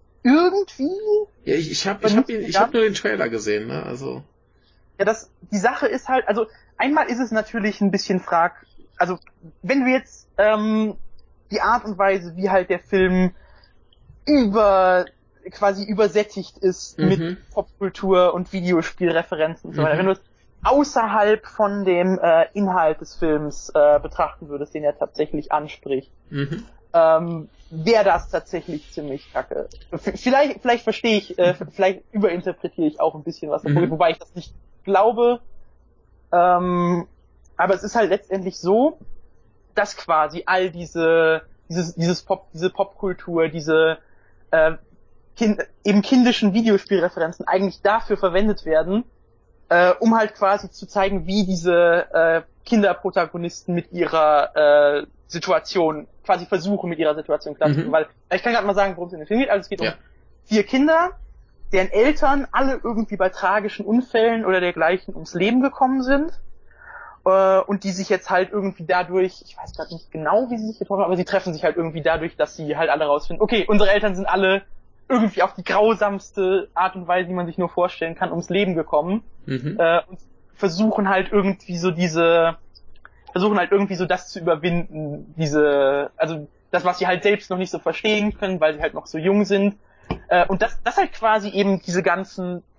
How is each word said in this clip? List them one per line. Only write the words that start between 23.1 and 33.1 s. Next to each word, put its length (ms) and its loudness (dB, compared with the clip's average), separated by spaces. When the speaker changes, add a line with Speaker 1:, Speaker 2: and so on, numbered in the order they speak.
Speaker 1:
Films, 640 -4
äh, 240 6
betrachten 480 -6
würdest, 260 -8
den 80 -8
er 160 -2
tatsächlich 540 -6
anspricht, 580 -6
Speaker 2:
Mhm. 340 -6
Speaker 1:
ähm, 560 2
wär 320 2
das 280 2
tatsächlich 600 -8
ziemlich 420 -12
kacke. 360 -6
V-, 60 -6
vielleicht, 460 0
vielleicht 200 0
verstehe 360 0
ich, 200 -10
äh, 220 4
Speaker 2:
Mhm. 100 -14
Speaker 1:
vielleicht 320 0
überinterpretiere 760 -2
ich 120 -8
auch 140 0